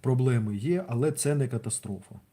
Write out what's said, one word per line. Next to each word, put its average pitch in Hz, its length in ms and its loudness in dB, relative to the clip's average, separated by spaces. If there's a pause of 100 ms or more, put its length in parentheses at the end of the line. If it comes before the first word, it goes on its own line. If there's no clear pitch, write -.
проблеми 127 540 2
є, 175 320 0
але 123 240 2
це 147 240 0
не 135 120 0
катастрофа. 113 680 -6 (180)